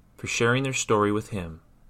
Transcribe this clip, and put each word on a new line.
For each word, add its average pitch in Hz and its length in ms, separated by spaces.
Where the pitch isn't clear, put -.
for - 100
sharing 120 360
their 131 100
story 104 400
with 107 160
him. 85 320